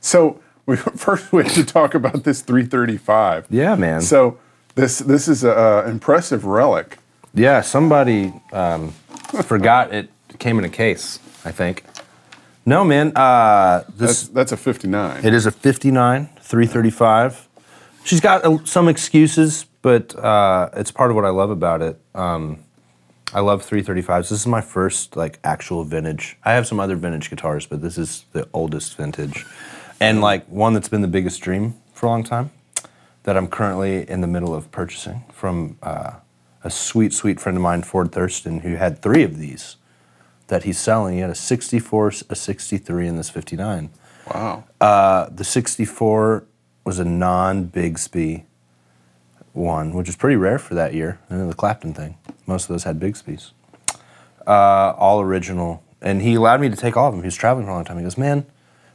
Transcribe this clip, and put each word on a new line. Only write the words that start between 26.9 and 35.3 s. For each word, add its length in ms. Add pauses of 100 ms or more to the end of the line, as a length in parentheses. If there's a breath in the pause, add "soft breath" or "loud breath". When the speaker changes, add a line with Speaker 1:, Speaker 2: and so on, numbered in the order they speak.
Speaker 2:
vintage 340
guitars, 340
but 160
this 160
is 360
the 200
oldest 460
vintage. 480 (520 loud breath)
And, 220
like, 280
one 260
that's 160
been 100
the 80
biggest 320
dream 320 (220)
for 100
a 60
long 140
time 260 (720 soft breath)
that 160
I'm 100
currently 580
in 140
the 60
middle 280
of 160
purchasing 600